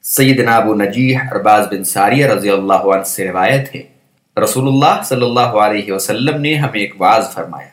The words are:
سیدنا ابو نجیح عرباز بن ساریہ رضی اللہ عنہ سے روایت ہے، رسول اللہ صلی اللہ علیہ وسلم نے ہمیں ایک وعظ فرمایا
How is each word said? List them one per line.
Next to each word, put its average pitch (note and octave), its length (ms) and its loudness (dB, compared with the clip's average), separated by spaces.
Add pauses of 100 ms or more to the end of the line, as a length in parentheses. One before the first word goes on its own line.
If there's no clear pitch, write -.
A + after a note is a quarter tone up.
سیدنا B2+ 520 2
ابو G#2+ 200 2
نجیح B2+ 420 0 (140)
عرباز G#2 400 2
بن F#2+ 120 -6
ساریہ G#2+ 420 2
رضی G2+ 240 0
اللہ G2 240 2
عنہ - 300 2
سے F#2 240 -6
روایت A2+ 480 -2
ہے، - 80 -14 (560)
رسول C3 280 -2
اللہ C#3 360 2
صلی A#2+ 220 -2
اللہ A#2+ 140 0
علیہ G#2+ 540 0
وسلم B2+ 480 -2
نے D3+ 140 0
ہمیں C#3 240 -2
ایک F#2+ 220 -6
وعظ G#2+ 280 2
فرمایا D#2+ 440 -12